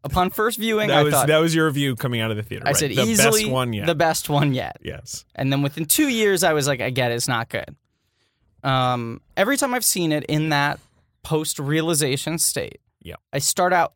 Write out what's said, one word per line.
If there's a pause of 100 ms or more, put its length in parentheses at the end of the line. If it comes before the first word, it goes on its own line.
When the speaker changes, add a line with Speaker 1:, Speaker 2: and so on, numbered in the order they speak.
Speaker 1:
Upon
first
viewing,
Speaker 2:
That
Speaker 1:
I
Speaker 2:
was,
Speaker 1:
thought
Speaker 2:
that
was
your
review
coming
out
of
the
theater,
Speaker 1:
I
Speaker 2:
right?
Speaker 1:
said,
Speaker 2:
"The
Speaker 1:
"Easily
Speaker 2:
best
one
yet."
Speaker 1:
the
best
one
yet."
Speaker 2:
Yes. (100)
Speaker 1:
And
then
within
two
years,
I
was
like,
"I
get
it,
it's
not
good." (880)
Um, (160)
every
time
I've
seen
it
in
that (420)
post-realization
state, (240)
Speaker 2:
Yeah. (160)
Speaker 1:
I
start
out